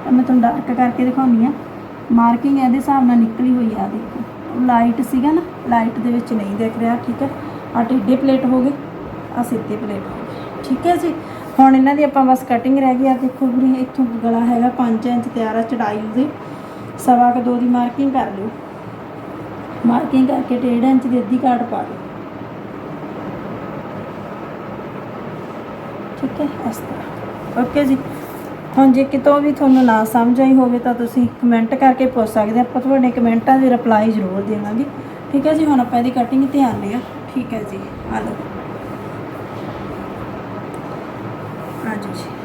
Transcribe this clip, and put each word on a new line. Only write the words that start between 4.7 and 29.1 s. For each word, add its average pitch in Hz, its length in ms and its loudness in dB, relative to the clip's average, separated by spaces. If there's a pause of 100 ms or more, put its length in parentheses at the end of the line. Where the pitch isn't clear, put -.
ਸੀਗਾ 269 220 2
ਨਾ, 339 100 2 (260)
ਲਾਈਟ 233 300 0
ਦੇ 233 140 0
ਵਿੱਚ 240 200 -2
ਨਹੀਂ 202 240 -2
ਦਿਖ 220 220 -2
ਰਿਹਾ, 233 180 0 (100)
ਠੀਕ 247 160 -4
ਹੈ। 277 60 -2 (480)
ਆਹ 233 80 2
ਟੇਢੇ 254 320 2
ਪਲੇਟ 262 300 2
ਹੋ 254 160 4
ਗਏ, 285 100 2 (640)
ਆਹ 240 80 -2
ਸਿੱਧੇ 214 320 -4
ਪਲੇਟ 208 260 -6
ਹੋ - 140 -10
ਗਏ, - 520 -10
ਠੀਕ 262 180 0
ਹੈ 349 100 4
ਜੀ। 320 180 -2 (440)
ਹੁਣ 269 180 10
ਇਹਨਾਂ 262 180 4
ਦੀ 294 80 2
ਆਪਾਂ 277 220 4
ਬਸ 254 240 4
ਕਟਿੰਗ 262 300 2
ਰਹਿ 262 160 4
ਗਈ 262 140 2
ਆ। 262 140 4
ਦੇਖੋ 262 240 0
ਵੀਰੇ, 254 340 4
ਇੱਥੋਂ 254 240 0 (200)
ਗਲਾ 233 220 2
ਹੈਗਾ 240 300 4
ਪੰਜ 226 300 0
ਇੰਚ 240 280 0
ਤਿਆਰ 220 220 -2
ਆ, 226 60 2
ਚੜਾਈ 226 340 -2
ਉਹਦੀ 220 320 -2 (760)
ਸਵਾ 247 260 6
ਕੁ 247 120 0
ਦੋ 247 160 0
ਦੀ 247 100 0
ਮਾਰਕਿੰਗ 247 440 0
ਕਰ 220 240 0
ਲਿਓ। 202 120 -6 (1400)
ਮਾਰਕਿੰਗ 254 420 2
ਕਰਕੇ 262 320 -2
ਡੇਢ 247 240 2
ਇੰਚ 269 220 4
ਦੀ 247 120 2
ਅੱਧੀ 226 200 0
ਕਾਟ 247 320 2
ਪਾ 202 120 -4
ਦਿਓ, - 140 -8 (4000)
ਠੀਕ 262 200 -6
ਹੈ, 294 60 -2 (240)
ਇਸ - 60 -10
ਤਰ੍ਹਾਂ। - 840 -8
ਓਕੇ 285 220 0
ਜੀ। 262 120 2 (800)
ਹੁਣ 269 160 8
ਜੇ 269 120 4
ਕਿਤੋਂ 285 360 4